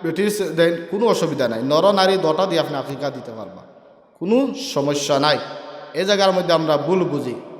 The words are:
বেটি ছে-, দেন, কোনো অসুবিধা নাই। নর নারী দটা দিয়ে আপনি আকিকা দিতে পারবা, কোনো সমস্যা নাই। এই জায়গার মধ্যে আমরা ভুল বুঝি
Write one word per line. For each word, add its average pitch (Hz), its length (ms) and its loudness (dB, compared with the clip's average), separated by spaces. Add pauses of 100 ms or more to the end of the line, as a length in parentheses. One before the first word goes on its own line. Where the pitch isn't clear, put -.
বেটি 180 280 0
ছে-, 190 180 -2
দেন, 170 420 2
কোনো 208 160 0
অসুবিধা 151 400 0
নাই। 113 160 -2
নর 156 280 4
নারী 190 260 4
দটা 160 280 2
দিয়ে 170 160 0
আপনি 147 160 -4
আকিকা 135 320 -6
দিতে 123 220 -12
পারবা, 95 300 -14 (580)
কোনো 233 280 2 (260)
সমস্যা 143 460 0
নাই। 147 180 4 (560)
এই 175 120 -2
জায়গার 196 260 4
মধ্যে 175 220 2
আমরা 156 240 2
ভুল 170 260 0
বুঝি 131 320 -4 (240)